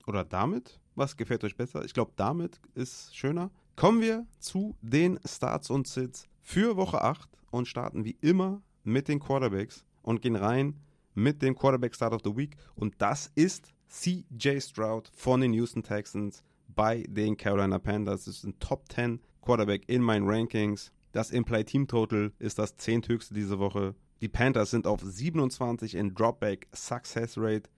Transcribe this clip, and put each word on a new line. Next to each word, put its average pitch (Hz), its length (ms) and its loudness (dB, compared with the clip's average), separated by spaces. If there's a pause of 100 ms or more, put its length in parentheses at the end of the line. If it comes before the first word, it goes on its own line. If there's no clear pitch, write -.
oder 98 180 -2
damit, 147 560 -4 (140)
was 135 240 -4
gefällt - 260 -2
euch 104 100 -4
besser? - 300 -6
Ich - 80 -12
glaub, - 240 -2
damit 151 460 -2 (100)
ist - 420 -10
schöner. 175 360 -2 (260)
Kommen 220 240 6
wir 226 260 0 (120)
zu 208 420 -4
den 151 460 2
Starts - 420 -4
und 135 180 0
Sits - 420 -8 (120)
für 208 380 2
Woche - 240 0
acht 143 260 -2 (220)
und 120 180 -2
starten 110 380 -6
wie - 160 -8
immer 190 400 2 (220)
mit 127 240 0
den 147 120 2
Quarterbacks 120 640 -2 (160)
und 113 220 -2
gehen 117 140 2
rein 131 440 0 (340)
mit 143 280 2
dem 135 120 2
Quarterback 127 400 2
Start 113 200 0
of 110 100 -4
the 104 100 0
Week. 143 220 -4 (180)
Und 107 220 -4
das 117 380 0
ist - 400 2 (140)
C - 420 -4
J 139 320 0
Stroud 110 500 -6
von 127 300 2
den 123 100 4
Houston 117 300 0
Texans 104 600 -6 (260)
bei 110 380 2
den 104 300 0
Carolina 98 420 2
Panthers. 104 460 -2
Das 98 140 -12
ist - 60 -16
ein 98 160 -8
Top - 280 -4
ten 120 320 -2 (220)
Quarterback 107 480 2
in 127 100 4
meinen 110 260 4
Rankings. 107 640 0 (220)
Das 110 180 -2
Implied 113 360 0
Team 139 220 0
Total 110 500 2
ist 107 200 -4
das 107 180 -2
zehnthöchste 113 560 0
diese 101 260 -2
Woche. 98 360 -2 (260)
Die 113 80 -4
Panthers 127 420 2
sind 113 160 0
auf 101 160 0
siebenundzwanzig 120 920 -2
in 95 200 -2
Dropback 107 600 0
Success - 640 -6
Rate. 107 400 0